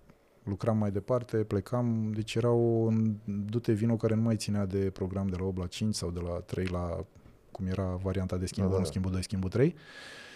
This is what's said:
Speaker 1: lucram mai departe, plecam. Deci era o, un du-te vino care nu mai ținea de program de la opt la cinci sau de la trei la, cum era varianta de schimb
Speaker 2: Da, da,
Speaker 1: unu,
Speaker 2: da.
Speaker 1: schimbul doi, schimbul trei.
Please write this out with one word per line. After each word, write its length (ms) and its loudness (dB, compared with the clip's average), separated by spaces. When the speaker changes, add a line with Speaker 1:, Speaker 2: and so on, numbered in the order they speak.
Speaker 1:
lucram 340 0
mai 140 2
departe, 460 0
plecam. 800 0
Deci 200 -4
era 140 2
o, 60 4
un 300 4
du-te 460 -2
vino 240 4
care 200 2
nu 60 2
mai 140 4
ținea 300 0
de 240 0
program 380 -2
de 120 -2
la 60 -2
opt 120 -2
la 100 -2
cinci 280 -2
sau 160 -4
de 80 -4
la 140 -4
trei 320 -4
la, 400 -2
cum 140 -6
era 300 0
varianta 420 -2
de 80 0
schimb 200 0
Speaker 2:
Da, 60 4
da, 40 4
Speaker 1:
unu, 100 2
Speaker 2:
da. 40 -4
Speaker 1:
schimbul 220 -2
doi, 120 -2
schimbul 260 -2
trei. 260 2